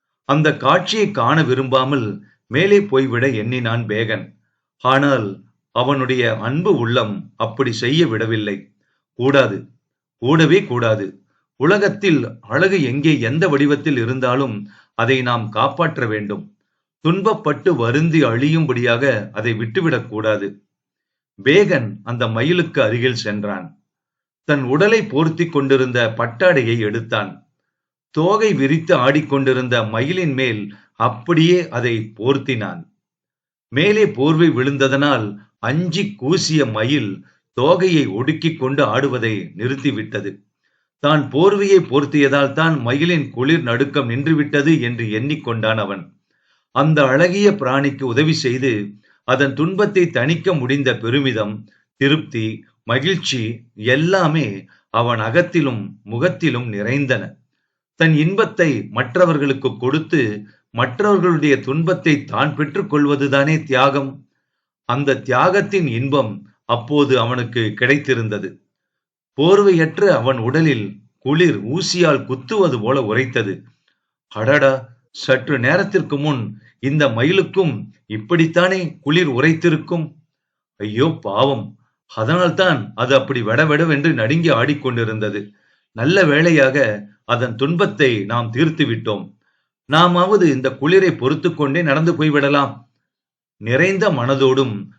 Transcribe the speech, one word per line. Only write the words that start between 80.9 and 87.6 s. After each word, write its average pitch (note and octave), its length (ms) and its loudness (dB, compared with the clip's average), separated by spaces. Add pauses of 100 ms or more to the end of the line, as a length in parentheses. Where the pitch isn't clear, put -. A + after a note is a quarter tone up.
பாவம், A2 460 0 (460)
அதனால்தான் E3 680 0 (140)
அது B2 200 0
அப்படி C3 280 0
வெடவெடவென்று D3+ 680 2
நடுங்கி D3 380 0
ஆடிக்கொண்டிருந்தது. A#2 880 -2 (560)
நல்ல E3+ 280 4
வேளையாக D3 520 4 (480)
அதன் A#2 320 -2
துன்பத்தை D#3 540 0 (140)